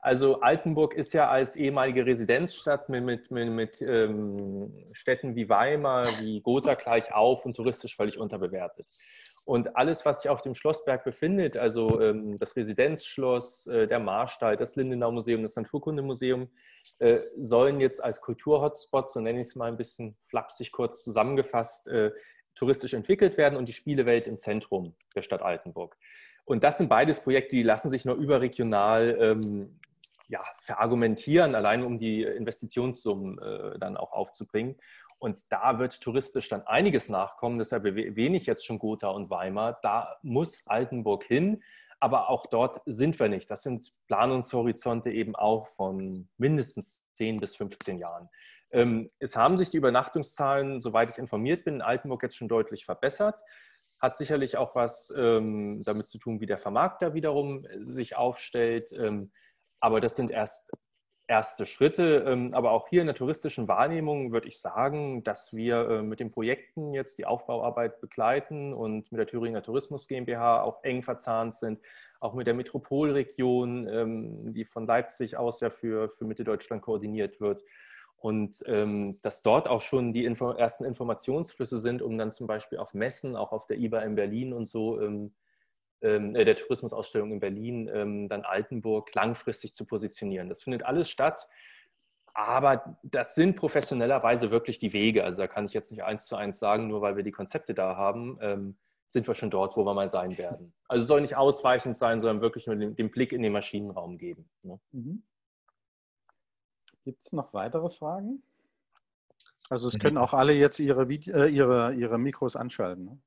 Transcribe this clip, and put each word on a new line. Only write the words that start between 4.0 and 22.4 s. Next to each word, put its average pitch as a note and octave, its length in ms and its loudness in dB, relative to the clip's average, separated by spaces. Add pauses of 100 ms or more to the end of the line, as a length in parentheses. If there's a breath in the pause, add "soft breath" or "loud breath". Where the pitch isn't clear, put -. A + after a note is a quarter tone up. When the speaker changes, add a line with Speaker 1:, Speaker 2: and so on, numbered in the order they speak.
Speaker 1:
Städten B2+ 460 -2
wie A2+ 120 -2
Weimar, B2+ 580 2 (140)
wie G#2+ 200 -4
Gotha C3+ 340 2
gleich A#2 400 0
auf B2 300 4
und A#2+ 100 -6
touristisch A#2+ 400 -4
völlig G#2 240 -2
unterbewertet. F#2 680 -6 (560 loud breath)
Und A#2+ 320 0
alles, D#3 280 2
was C#3+ 180 0
sich C#3 80 0
auf C#3 120 0
dem C3 120 -6
Schlossberg D3 500 -2
befindet, D#3+ 520 0
also, A2+ 440 2
ähm, G#2+ 380 2
das - 180 -4
Residenzschloss, B2 1120 0
äh, A2+ 180 4
der A#2+ 140 2
Marstall, G#2+ 560 0
das A#2+ 200 -4
Lindenau-Museum, A#2+ 680 0
das G#2+ 140 -6
Naturkundemuseum, B2+ 920 -2 (500 soft breath)
äh, A#2 200 8 (200)
sollen C3 420 4
jetzt C3 220 2
als A#2+ 180 -4
Kulturhotspot, C#3 920 0
so B2 100 -6
nenne A#2 200 -2
ich A#2+ 60 -6
es - 100 -16
mal A#2+ 120 -4
ein A#2 100 -6
bisschen A2+ 460 -10
flapsig - 480 -6
kurz A#2 300 -4
zusammengefasst, A#2 840 0
äh, G#2+ 220 2 (460 loud breath)